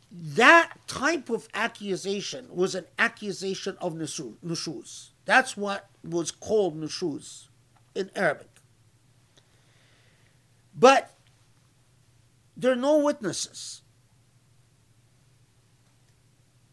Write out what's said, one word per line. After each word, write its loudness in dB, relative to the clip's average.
that 6
type -4
of -6
accusation -6
was -2
an -8
accusation -4
of -4
nushu-, -10
nushuz. -8
That's 2
what -6
was -4
called 0
nushuz -8
in -6
Arabic. -4
But 6
there 2
are 2
no 4
witnesses. -4